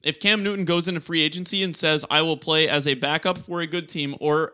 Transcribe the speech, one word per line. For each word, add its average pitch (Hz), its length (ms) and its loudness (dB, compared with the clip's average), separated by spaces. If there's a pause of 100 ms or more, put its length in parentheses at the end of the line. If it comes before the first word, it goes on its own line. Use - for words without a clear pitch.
if 151 180 -2
Cam 208 220 2
Newton 196 220 0
goes 175 240 2
into 170 120 -4
free 165 220 0
agency 180 400 -2
and 175 140 -2
says, 156 340 2
"I 151 120 4
will 160 140 0
play 156 320 2
as 143 180 0
a 139 80 2
backup 156 440 0
for 170 220 -6
a 165 60 -2
good 160 220 -6
team 143 320 -6
or 151 320 2